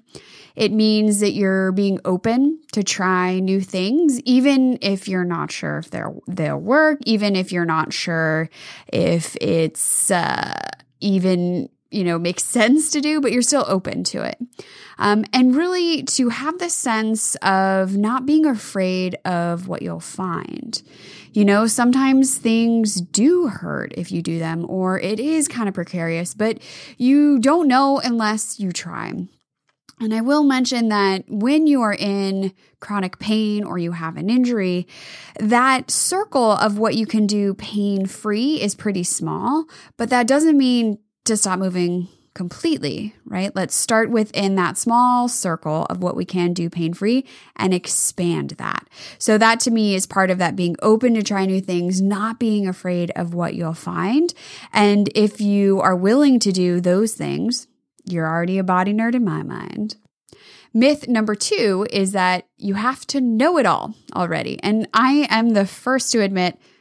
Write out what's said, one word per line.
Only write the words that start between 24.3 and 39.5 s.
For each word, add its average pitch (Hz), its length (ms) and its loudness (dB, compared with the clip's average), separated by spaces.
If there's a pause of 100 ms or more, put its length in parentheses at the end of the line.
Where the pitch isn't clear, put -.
them, 165 300 -4
or 185 320 -2
it 202 180 -4
is 302 300 0
kind 233 200 -4
of 185 60 -6
precarious, 170 580 -6
but 220 280 -2 (360)
you 277 440 4
don't 302 260 4
know 277 380 4
unless 220 560 -2
you 190 100 -4
try. - 440 -8 (840)
And 220 120 -2
I 220 80 0
will 285 220 2
mention 254 460 2
that 196 400 2
when 277 400 2
you 277 140 4
are 208 120 0
in 196 580 -2 (280)
chronic 196 400 -4
pain 214 420 0
or 180 160 -6
you 170 140 -2
have 165 240 -8
an 170 120 -4
injury, 214 600 0 (500)
that 247 520 2
circle 285 600 0
of 208 260 0
what 214 180 0
you 220 100 -2
can 214 220 0
do 202 260 0
pain-free 202 1040 -2
is 202 140 -2
pretty 190 300 -4
small, 196 600 -2 (300)